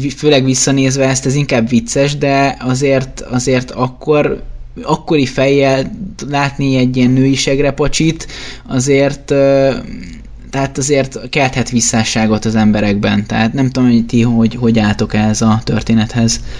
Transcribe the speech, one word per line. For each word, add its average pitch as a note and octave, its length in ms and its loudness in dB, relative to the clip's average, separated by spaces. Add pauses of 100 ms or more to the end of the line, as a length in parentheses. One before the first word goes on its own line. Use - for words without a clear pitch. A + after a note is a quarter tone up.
vi-, C#3 100 -2
főleg C#3+ 340 2
visszanézve C3+ 640 2
ezt, C3 180 -2
ez C3 80 0
inkább C3+ 340 0
vicces, C#3 480 0
de C#3 440 0
azért, C3 600 0
azért B2 500 -2
akkor, C#3 720 -2 (400)
akkori D3 440 0
fejjel C3+ 640 0 (400)
látni C#3 460 0
egy B2+ 200 2
ilyen B2 140 4
női C3 240 2
segrepacsit, C#3+ 920 0 (420)
azért, C#3 640 0
ö, C#3 400 4 (800)
tehát C3+ 280 -4
azért C3 500 -2
kelthet B2+ 420 -2
visszásságot A2 760 0
az A2 100 0
emberekben. G#2 720 2
Tehát A2+ 260 0
nem C3 180 0
tudom, B2+ 200 2
hogy A#2 160 4
ti A#2 160 2
hogy, A2+ 380 2
hogy A#2 180 2
álltok G#2 360 0
ehhez G#2+ 280 0
a A2 220 4
történethez. A2+ 760 0 (200)